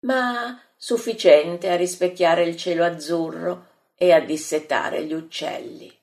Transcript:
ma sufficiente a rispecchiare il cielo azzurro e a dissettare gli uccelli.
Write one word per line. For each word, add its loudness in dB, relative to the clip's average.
ma -4
sufficiente 2
a 0
rispecchiare 0
il -4
cielo 0
azzurro -4
e 4
a 8
dissettare -4
gli -8
uccelli. -12